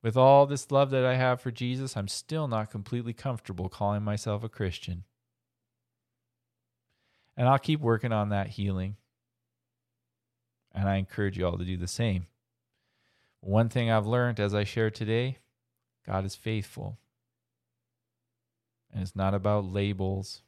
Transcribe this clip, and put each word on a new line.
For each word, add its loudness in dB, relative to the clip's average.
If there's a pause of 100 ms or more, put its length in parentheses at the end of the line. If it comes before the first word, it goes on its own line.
With 0
all 10
this -4
love 4
that 2
I 2
have 2
for -4
Jesus, -4
I'm -4
still -6
not -2
completely -6
comfortable -6
calling -2
myself -2
a -8
Christian. -6 (2250)
And 2
I'll 6
keep 0
working 0
on 0
that 0
healing. -4 (1800)
And -2
I 2
encourage -2
you 0
all 0
to -4
do -4
the -4
same. -2 (1120)
One 2
thing 0
I've 2
learned 0
as 2
I 2
share 0
today, -2 (640)
God -2
is -6
faithful. -6 (1900)
And -6
it's -6
not 0
about 2
labels. -2